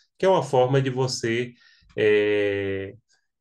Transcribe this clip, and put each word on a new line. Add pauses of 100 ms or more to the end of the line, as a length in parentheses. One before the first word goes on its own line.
(160)
Que
é
uma
forma
de
você, (420)
é, (460)